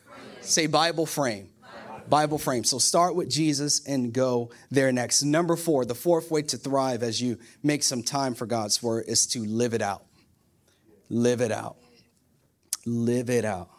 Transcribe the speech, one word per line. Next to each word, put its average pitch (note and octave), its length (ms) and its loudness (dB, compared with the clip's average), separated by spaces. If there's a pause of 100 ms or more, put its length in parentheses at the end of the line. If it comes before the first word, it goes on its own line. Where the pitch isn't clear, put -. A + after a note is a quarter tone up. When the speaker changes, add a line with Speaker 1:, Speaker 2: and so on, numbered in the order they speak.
Speaker 1:
Frame. - 140 -20 (220)
Speaker 2:
Say D#3+ 240 2
Bible D#3 400 2
frame. A2+ 420 -2 (600)
Bible D3+ 300 4
frame. B2 260 -2
So C3 140 0
start E3+ 360 4
with E3+ 160 -2
Jesus D3 560 0
and B2+ 260 0
go B2 380 0 (200)
there C3+ 220 4
next. B2 300 0
Number E3 340 2
four, D3+ 280 2
the A#2 100 -6
fourth E3 360 0
way D3+ 120 0
to D3 140 -4
thrive C3 460 0
as A2+ 180 -2
you A#2+ 180 -2 (240)
make D3 200 2
some A#2+ 200 0
time C3+ 320 -2
for A#2+ 120 -8
God's G#2+ 360 -2
word A2+ 240 -2
is A2+ 220 0
to B2 120 -6
live A2+ 340 -2
it A2 80 0
out. G2+ 220 -4 (1040)
Live A#2 300 2
it A2+ 120 0
out. - 240 -8 (1120)
Live A#2 440 0
it A#2+ 140 2
out. F#2 340 -6